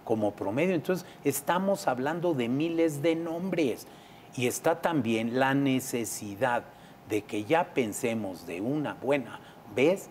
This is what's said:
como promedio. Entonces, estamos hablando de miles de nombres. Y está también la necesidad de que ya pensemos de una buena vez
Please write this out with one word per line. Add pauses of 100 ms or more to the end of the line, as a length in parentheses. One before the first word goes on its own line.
como
promedio.
Entonces, (180)
estamos
hablando
de
miles
de
nombres. (500)
Y
está
también
la
necesidad (460)
de
que
ya
pensemos
de
una
buena (360)
vez